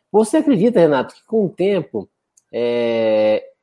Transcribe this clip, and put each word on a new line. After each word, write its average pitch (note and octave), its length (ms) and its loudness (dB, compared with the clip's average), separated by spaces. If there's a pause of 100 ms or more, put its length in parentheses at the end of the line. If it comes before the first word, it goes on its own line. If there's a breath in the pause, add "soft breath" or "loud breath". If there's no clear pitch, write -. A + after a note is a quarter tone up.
(100)
Você A3 280 0
acredita, A#3 420 2
Renato, D#3+ 340 0
que - 100 -20
com A3 220 -2
o - 20 -2
tempo, F3 600 -4 (420)
é, A2+ 1000 -2 (140)